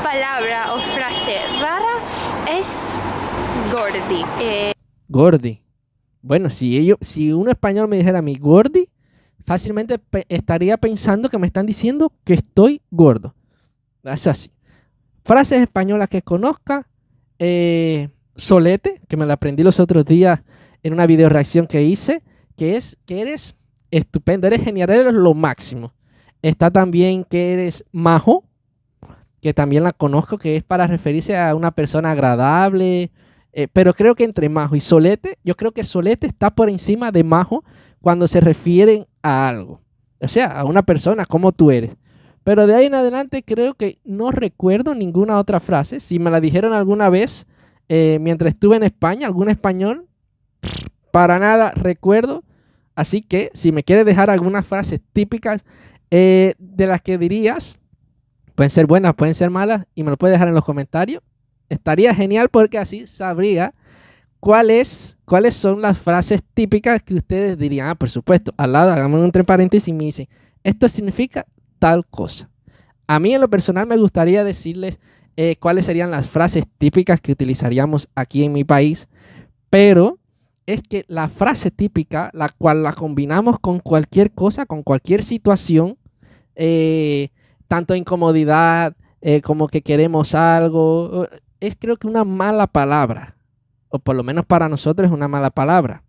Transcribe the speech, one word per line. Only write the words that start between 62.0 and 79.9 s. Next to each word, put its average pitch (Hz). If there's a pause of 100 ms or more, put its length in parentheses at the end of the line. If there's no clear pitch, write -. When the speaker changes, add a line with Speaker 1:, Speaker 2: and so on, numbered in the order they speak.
Speaker 2:
genial 208
porque 220
así 202
sabría 185 (680)
cuál 220
es, -
cuáles 214
son 202
las 202
frases 175 (120)
típicas 214
que -
ustedes 185
dirían. 139
Ah, 170
por 135
supuesto, -
al 131
lado, 165
hagamos 143
un 170
entre 185
paréntesis 185
y 165
me 156
dicen, 143 (360)
"Esto 208
significa 214 (320)
tal 170
cosa". - (560)
A 151
mí 185
en 269
lo 254
personal 190
me 233
gustaría 190
decirles, 185 (360)
eh, 160
cuáles 180
serían 175
las 143
frases 165 (160)
típicas 175
que -
utilizaríamos 135
aquí 139
en 147
mi 143
país, 147 (640)
pero 202 (480)